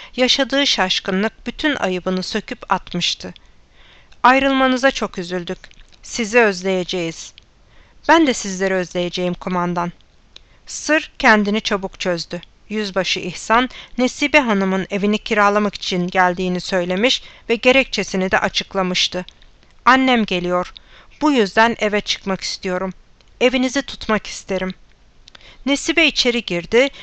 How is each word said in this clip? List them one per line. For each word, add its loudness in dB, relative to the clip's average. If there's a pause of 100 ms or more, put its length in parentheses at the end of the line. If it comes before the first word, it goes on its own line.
(160)
yaşadığı 2
şaşkınlık -2
bütün -2
ayıbını -2
söküp -8
atmıştı. -4 (880)
"Ayrılmanıza 4
çok -6
üzüldük. -6 (460)
Sizi -2
özleyeceğiz." 0 (720)
"Ben 6
de 2
sizleri -2
özleyeceğim -2
kumandan." -2 (720)
Sır -2
kendini 4
çabuk -4
çözdü. -4 (280)
Yüzbaşı -2
İhsan, 0 (280)
Nesibe 2
Hanım'ın 2
evini 0
kiralamak 2
için -4
geldiğini 0
söylemiş 0 (260)
ve 2
gerekçesini 0
de 2
açıklamıştı. -2 (600)
"Annem 4
geliyor. -2 (480)
Bu 4
yüzden 2
eve 0
çıkmak -6
istiyorum. -6 (480)
Evinizi 2
tutmak -6
isterim." -8 (920)
Nesibe 2
içeri 0
girdi. 2 (140)